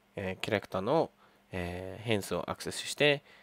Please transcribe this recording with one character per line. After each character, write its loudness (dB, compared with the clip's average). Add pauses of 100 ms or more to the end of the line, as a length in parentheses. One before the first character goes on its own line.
(160)
え -4
ー、 -8
キ -2
ャ 2
ラ 4
ク -10
タ -2
ー 0
の、 4 (420)
え -6
ー、 -12
変 2
数 -2
を -2
ア -4
ク -12
セ -4
ス -8
し -8
て、 4 (180)